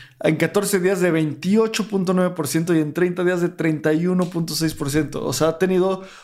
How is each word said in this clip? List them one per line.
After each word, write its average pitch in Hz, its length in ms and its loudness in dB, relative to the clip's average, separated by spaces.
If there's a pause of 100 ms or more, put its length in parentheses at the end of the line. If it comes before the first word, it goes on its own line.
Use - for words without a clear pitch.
(200)
en 165 160 2
catorce 196 420 0
días 185 220 2
de 180 100 2
veintiocho 185 800 0
punto 190 240 -2
nueve 180 220 0
por 160 120 -4
ciento 165 280 0
y 160 60 4
en 151 120 -2
treinta 180 320 0
días 180 160 2
de 170 80 2
treinta 160 460 0
y 165 120 0
uno 180 220 0
punto 165 260 -4
seis 156 200 -2
por 147 160 -4
ciento. 143 340 -2
O 139 80 -2
sea, 156 160 2
ha 160 100 -2
tenido 185 460 2 (200)